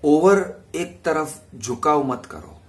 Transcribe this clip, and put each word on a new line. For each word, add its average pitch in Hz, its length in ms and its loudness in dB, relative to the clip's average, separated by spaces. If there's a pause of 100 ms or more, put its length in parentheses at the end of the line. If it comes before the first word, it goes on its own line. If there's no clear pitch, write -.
ओवर 180 560 4 (140)
एक 175 300 -8
तरफ 156 380 -4 (120)
झुकाव 139 500 0
मत 123 260 -6
करो। - 380 -18